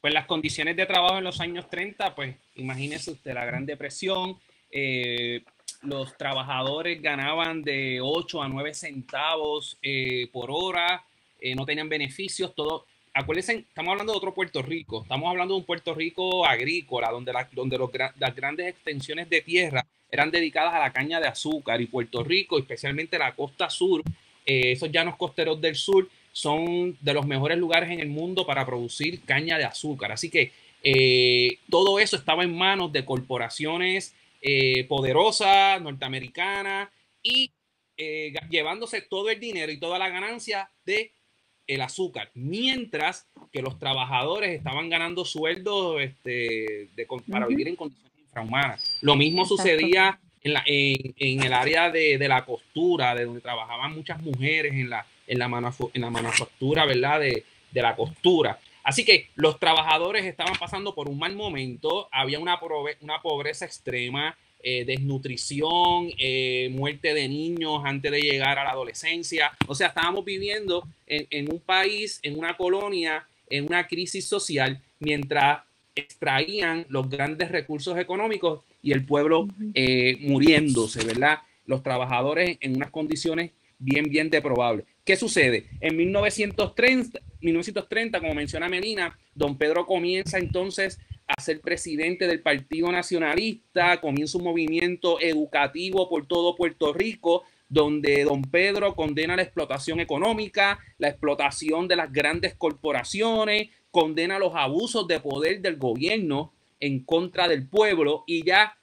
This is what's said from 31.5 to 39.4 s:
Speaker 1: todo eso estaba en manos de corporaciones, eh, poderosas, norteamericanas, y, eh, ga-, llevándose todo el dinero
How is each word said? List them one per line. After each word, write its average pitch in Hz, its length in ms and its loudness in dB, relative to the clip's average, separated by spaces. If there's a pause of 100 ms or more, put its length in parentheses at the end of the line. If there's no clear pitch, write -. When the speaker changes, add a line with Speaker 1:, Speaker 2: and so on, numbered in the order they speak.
Speaker 1:
todo 196 300 6
eso 208 160 -2
estaba 165 280 0
en 175 140 -2
manos 185 340 0
de 135 140 -2
corporaciones, 151 1120 -4 (260)
eh, 131 440 4
poderosas, 196 1000 4
norteamericanas, 170 1080 -6 (320)
y, 254 300 0 (440)
eh, 151 380 -6
ga-, 156 160 -10
llevándose 180 520 -2
todo 196 280 -4
el 220 100 -2
dinero 185 320 -6